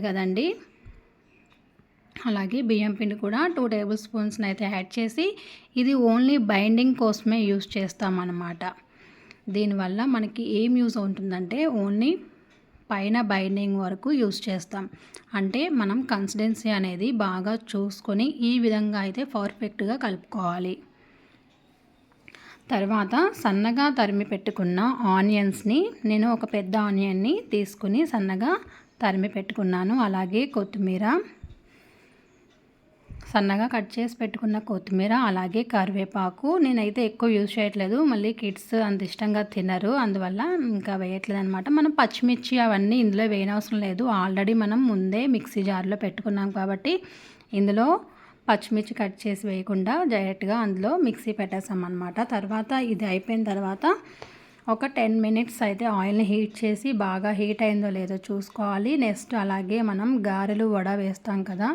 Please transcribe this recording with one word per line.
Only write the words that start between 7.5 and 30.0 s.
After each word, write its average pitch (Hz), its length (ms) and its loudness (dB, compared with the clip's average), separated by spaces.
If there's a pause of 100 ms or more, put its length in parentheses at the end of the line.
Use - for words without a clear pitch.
చేస్తామన్నమాట. 180 880 -4 (920)
దీనివల్ల 202 440 0 (160)
మనకి 220 280 -2 (180)
ఏం 240 100 2 (100)
యూజ్ 226 220 0
ఉంటుందంటే, 190 560 -4 (240)
only 214 280 2 (800)
పైన 202 240 0 (160)
బైండింగ్ 196 520 0
వరకు 185 260 -4 (120)
యూజ్ 202 260 0
చేస్తాం. 190 380 -6 (540)
అంటే 196 220 0 (180)
మనం 220 180 0 (140)
కన్సిస్టెన్సీ 214 580 -2 (100)
అనేది 185 280 -2 (180)
బాగా 185 280 -2 (200)
చూసుకొని 202 540 -2 (220)
ఈ - 20 2 (140)
విధంగా 214 400 2
అయితే 196 180 -4 (140)
పర్ఫెక్ట్గా 208 680 -4
కలుపుకోవాలి. 180 720 -4 (2000)
తర్వాత 202 420 2 (280)
సన్నగా 233 440 2 (140)
తరిమి 202 320 2
పెట్టుకున్న 185 460 0 (360)
ఆనియన్స్ని, 202 640 2 (300)
నేను 214 240 4
ఒక 226 100 -4 (120)
పెద్ద 190 180 -2 (140)
ఆనియన్ని 196 460 2 (200)
తీసుకుని 202 460 0 (120)
సన్నగా 196 400 0 (500)
తరిమి 196 260 2 (100)
పెట్టుకున్నాను. 190 560 0 (140)